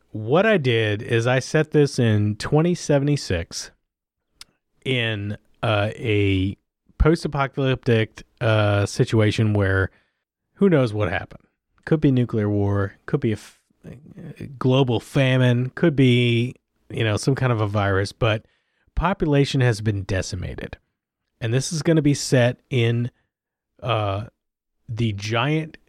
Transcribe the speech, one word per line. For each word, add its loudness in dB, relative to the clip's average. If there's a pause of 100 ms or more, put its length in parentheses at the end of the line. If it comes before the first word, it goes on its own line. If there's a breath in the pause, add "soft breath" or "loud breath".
(140)
what 0
I 4
did 0
is 0
I 2
set -2
this 2
in 2
twenty 0
seventy-six -2 (1120)
in, -4 (240)
uh, 0
a 0 (400)
post-apocalyptic, 0 (180)
uh, 2
situation 2
where 0 (640)
who 4
knows 2
what -2
happened. -8 (420)
Could 0
be 4
nuclear 0
war, 0 (100)
could -4
be 0
a -2
f-, -16 (260)
a -18 (120)
global 2
famine, 0
could 0
be, 2 (340)
you -4
know, 0
some 0
kind 0
of 0
a 0
virus, 0
but -2 (500)
population 0
has 2
been -2
decimated. -8 (600)
And -4
this -2
is -4
gonna 2
be 4
set 0 (100)
in, 0 (720)
uh, -2 (640)
the -2
giant -4 (120)